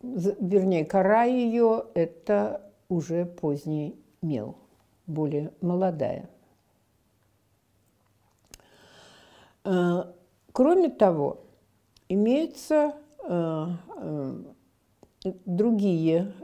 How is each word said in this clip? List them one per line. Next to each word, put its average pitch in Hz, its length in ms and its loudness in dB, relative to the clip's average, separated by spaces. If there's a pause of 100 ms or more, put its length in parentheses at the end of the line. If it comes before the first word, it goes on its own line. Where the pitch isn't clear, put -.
з-, 202 380 -4
вернее, 185 460 2
кора 196 400 4
ее — 233 680 2
это 202 680 -2 (260)
уже 170 380 -2
поздний 151 680 -4 (260)
мел, 131 340 -4 (500)
более 151 460 -4 (100)
молодая. 175 680 -2 (3250)
Э, 180 400 2 (460)
кроме 330 380 4
того, 160 520 2 (640)
имеются, 294 880 0 (320)
э, 165 400 -2 (300)
э, 151 360 -8 (1120)
другие 185 840 2 (120)